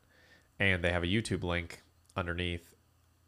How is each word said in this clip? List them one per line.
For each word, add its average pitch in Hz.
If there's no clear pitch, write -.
And 92
they 87
have 87
a 87
YouTube 95
link 87
underneath 87